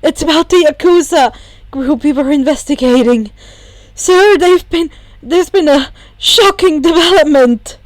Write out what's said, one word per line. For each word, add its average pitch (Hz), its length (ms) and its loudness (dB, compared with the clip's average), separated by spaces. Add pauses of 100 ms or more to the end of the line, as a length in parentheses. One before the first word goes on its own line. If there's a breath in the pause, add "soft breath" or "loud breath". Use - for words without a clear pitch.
It's 311 200 -4
about 320 260 -2
the 359 200 2
Yakuza 311 640 0 (360 loud breath)
group 269 340 -6
we 294 80 0
were 269 180 -2
investigating. 254 1000 0 (640 soft breath)
Sir, 381 440 2
they've 359 320 0
been, 330 200 -4 (320 soft breath)
there's 330 280 -2
been 349 180 0
a 277 240 0 (260 soft breath)
shocking 381 640 0
development. 302 1040 0